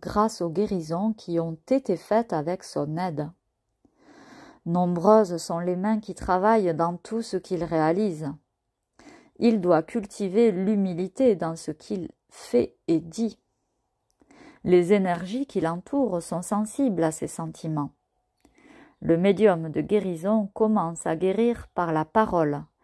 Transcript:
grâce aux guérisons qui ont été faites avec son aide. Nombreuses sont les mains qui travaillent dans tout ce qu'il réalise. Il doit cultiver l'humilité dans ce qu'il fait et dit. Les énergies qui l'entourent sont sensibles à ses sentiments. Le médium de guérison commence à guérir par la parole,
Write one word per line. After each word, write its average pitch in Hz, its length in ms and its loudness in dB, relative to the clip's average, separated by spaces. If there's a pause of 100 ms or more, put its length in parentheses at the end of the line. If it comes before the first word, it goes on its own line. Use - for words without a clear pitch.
grâce 214 380 0
aux 170 100 -2
guérisons 185 640 -2
qui 170 260 -4
ont 165 180 -4 (140)
été 262 260 2
faites 226 360 -2
avec 165 320 -4
son 151 320 -4
aide. 165 340 -4 (1400)
Nombreuses 175 680 4
sont 165 240 -6
les 175 160 -2
mains 214 240 0
qui 196 160 -12
travaillent 185 580 2
dans 170 220 0
tout 226 260 -6
ce 196 140 -6
qu'il 180 260 -4
réalise. 160 720 0 (1080)
Il 226 220 4
doit 170 240 4
cultiver 208 640 0
l'humilité 190 880 0
dans 165 180 -4
ce - 160 -10
qu'il 185 380 -8 (200)
fait - 460 -2 (140)
et 160 100 2
dit. 170 400 -6 (1300)
Les 180 280 4
énergies 190 540 0
qui 196 140 -4
l'entourent 180 600 -2
sont 170 220 -6
sensibles 214 640 -2
à 160 80 2
ses 143 160 -8
sentiments. 156 640 -6 (1080)
Le 165 160 2
médium 180 540 4
de 151 100 -2
guérison 196 760 0
commence 208 520 0
à 160 80 0
guérir 202 540 0
par 170 240 -2
la 156 120 0
parole, 160 600 0 (200)